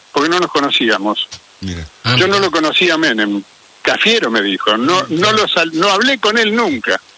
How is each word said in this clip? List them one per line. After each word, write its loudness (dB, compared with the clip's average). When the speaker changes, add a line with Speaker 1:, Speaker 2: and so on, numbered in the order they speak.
Speaker 1:
Porque 0
no 0
nos -2
conocíamos". 0
Speaker 2:
Mira. -8
Speaker 3:
Ah, 0
Speaker 1:
Yo 4
no 2
Speaker 3:
mira. 2
Speaker 1:
lo 0
conocía 0
a 0
Menem. 0
Cafiero 0
me 0
dijo, 0
no, 2
no 2
lo 2
sal-, 0
no 2
hablé 2
con 0
él 0
nunca. -2